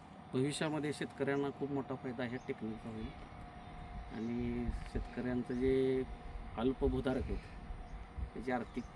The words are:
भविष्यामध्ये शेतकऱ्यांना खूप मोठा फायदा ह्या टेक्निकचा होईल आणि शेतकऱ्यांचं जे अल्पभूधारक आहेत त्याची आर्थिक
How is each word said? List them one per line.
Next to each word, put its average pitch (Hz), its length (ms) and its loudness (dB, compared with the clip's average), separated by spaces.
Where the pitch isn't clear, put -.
भविष्यामध्ये 147 600 2
शेतकऱ्यांना 139 560 2
खूप 139 220 -2
मोठा 139 240 0
फायदा 127 280 -2
ह्या 120 240 -2
टेक्निकचा 110 420 -4
होईल 110 180 -4
आणि 120 500 0
शेतकऱ्यांचं 123 600 0
जे 131 500 6
अल्पभूधारक 127 680 4
आहेत 104 140 0
त्याची 120 180 -2
आर्थिक 120 320 0